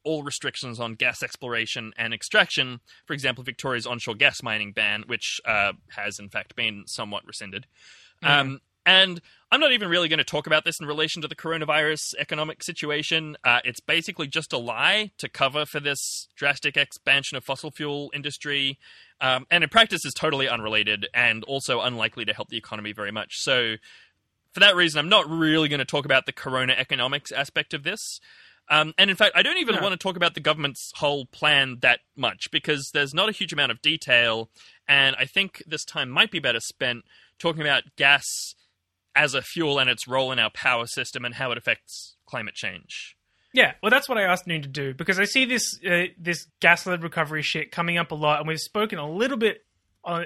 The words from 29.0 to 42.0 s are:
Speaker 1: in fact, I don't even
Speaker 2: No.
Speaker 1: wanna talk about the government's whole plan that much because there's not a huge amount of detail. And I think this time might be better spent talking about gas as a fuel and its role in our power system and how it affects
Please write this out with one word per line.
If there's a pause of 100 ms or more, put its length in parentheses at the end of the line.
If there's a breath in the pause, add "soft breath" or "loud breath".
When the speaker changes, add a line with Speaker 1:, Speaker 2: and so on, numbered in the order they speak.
Speaker 1:
in
fact,
I
don't
even
Speaker 2:
No.
Speaker 1:
wanna
talk
about
the
government's
whole
plan
that (160)
much
because
there's
not
a
huge
amount
of
detail. (380 soft breath)
And
I
think
this
time
might
be
better
spent (340 soft breath)
talking
about (140)
gas (920)
as
a
fuel
and
its
role
in
our
power
system
and
how
it
affects (100)